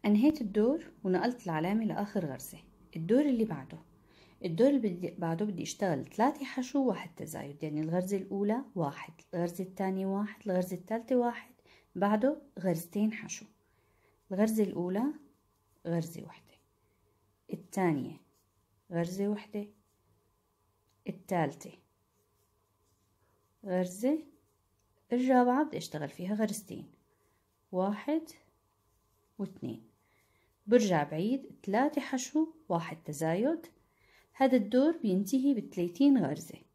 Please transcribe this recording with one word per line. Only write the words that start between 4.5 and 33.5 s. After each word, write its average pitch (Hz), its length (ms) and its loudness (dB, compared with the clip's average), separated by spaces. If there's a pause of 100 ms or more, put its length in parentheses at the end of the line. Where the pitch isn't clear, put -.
اللي 285 100 4
بدي 185 320 -2
بعده 165 340 -4
بدي 190 180 -6
اشتغل 165 440 -2
تلاتة 277 380 -2
حشو، 254 440 -2
واحد - 280 -6
تزايد، 151 460 -10
يعني 151 180 -4
الغرزة 180 360 -2
الأولى 202 480 -2 (100)
واحد، 151 380 -4 (220)
الغرزة 175 300 -4
الثانية 190 420 -4
واحد، 202 400 -4
الغرزة 185 300 -2
الثالثة 233 400 -2
واحد، 240 360 0 (420)
بعده 214 480 2 (160)
غرزتين 190 540 0
حشو. - 320 -12 (880)
الغرزة 220 320 2
الأولى 185 400 -2 (840)
غرزة 170 380 -4
وحدة، - 300 -20 (1000)
الثانية 165 680 0 (720)
غرزة 180 360 -2
وحدة، 208 380 -6 (1400)
الثالثة - 640 -4 (1900)
غرزة، 190 540 0 (960)
الرابعة 254 520 4
بدي - 120 -6
اشتغل 151 320 -6
فيها 180 260 -6
غرزتين، - 560 -4 (840)
واحد 208 500 0 (1160)
واتنين. - 440 -10 (840)
برجع 208 380 6
بعيد 202 460 -2 (120)
تلاتة 262 380 0
حشو، 294 480 -2 (200)
واحد 165 360 -2
تزايد. 180 600 0 (680)